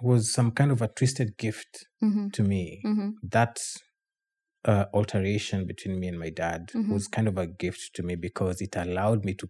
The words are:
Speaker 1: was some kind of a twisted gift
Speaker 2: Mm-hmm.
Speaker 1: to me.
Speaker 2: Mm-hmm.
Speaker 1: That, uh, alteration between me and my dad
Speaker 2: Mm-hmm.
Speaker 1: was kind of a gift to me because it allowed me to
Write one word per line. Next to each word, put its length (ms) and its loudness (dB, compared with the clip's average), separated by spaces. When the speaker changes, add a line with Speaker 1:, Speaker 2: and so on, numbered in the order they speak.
Speaker 1:
was 320 4
some 200 4
kind 180 4
of 100 2
a 80 2
twisted 480 0
gift 320 -4
Speaker 2:
Mm-hmm. 280 2
Speaker 1:
to 120 0
me. 440 0
Speaker 2:
Mm-hmm. 240 0
Speaker 1:
That, 280 2
uh, 300 4
alteration 720 0
between 340 -6
me 80 -4
and 100 -6
my 120 -6
dad 440 -4
Speaker 2:
Mm-hmm. 160 -2
Speaker 1:
was 160 0
kind 220 0
of 80 0
a 100 0
gift 500 -8
to 60 -4
me 140 -4
because 460 -4
it 140 -8
allowed 500 0
me 80 -2
to 160 -10